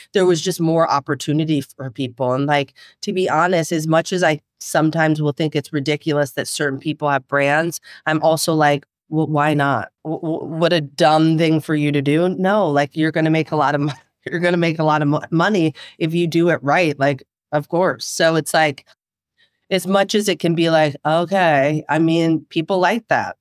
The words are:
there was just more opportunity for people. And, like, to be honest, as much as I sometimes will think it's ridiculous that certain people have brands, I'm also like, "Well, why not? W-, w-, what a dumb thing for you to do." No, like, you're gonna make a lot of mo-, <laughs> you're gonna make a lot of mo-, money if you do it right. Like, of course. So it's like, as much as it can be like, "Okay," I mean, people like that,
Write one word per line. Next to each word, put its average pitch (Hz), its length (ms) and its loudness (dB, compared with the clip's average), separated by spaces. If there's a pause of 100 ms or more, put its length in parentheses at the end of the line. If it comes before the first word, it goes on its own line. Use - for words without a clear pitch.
(140)
there 185 140 2
was 165 160 2
just 175 180 -4
more 160 260 2
opportunity 147 720 -2
for 135 300 -12
people. 127 440 -4
And, 139 120 0
like, 143 300 -2 (260)
to 208 100 -6
be 185 160 -2
honest, 165 440 0
as 156 160 -2
much 160 260 0
as 180 100 0
I 156 180 0 (180)
sometimes 156 600 0
will 147 120 0
think 156 240 -4
it's 147 180 -6
ridiculous 147 600 -2
that - 140 -6
certain 139 300 -4
people 151 320 -4
have 139 180 -2
brands, 147 540 0 (240)
I'm 156 160 0
also 160 320 0
like, 147 320 2 (240)
"Well, 156 160 0
why 151 300 0
not? 139 360 0 (140)
W-, 156 160 -8
w-, 165 240 -6 (140)
what 175 120 2
a 170 100 0
dumb 156 580 2
thing 160 220 2
for 156 120 -4
you 147 180 0
to 143 120 0
do." 156 260 2
No, 185 400 0
like, 143 260 0
you're 156 160 0
gonna 156 200 2
make 160 200 0
a 156 40 -2
lot 147 180 2
of 143 80 0
mo-, 143 120 -2 (160)
<laughs> - 180 -18
you're 170 120 -6
gonna 175 160 0
make 170 220 0
a 160 60 -2
lot 151 180 2
of 147 60 0
mo-, 147 140 0 (100)
money 165 420 2 (240)
if 160 160 -4
you 175 140 0
do 165 220 2
it 160 120 0
right. 147 380 0
Like, 143 240 -2 (280)
of 147 180 -4
course. 170 360 -2
So 165 300 0
it's - 180 -4
like, 156 320 0 (840)
as 185 160 -2
much 196 300 0
as 208 140 0
it 170 100 -2
can 170 160 0
be 165 140 2
like, 156 260 2 (100)
"Okay," 156 840 2
I 151 100 0
mean, 165 460 2
people 170 340 -2
like 190 300 0
that, 101 320 -2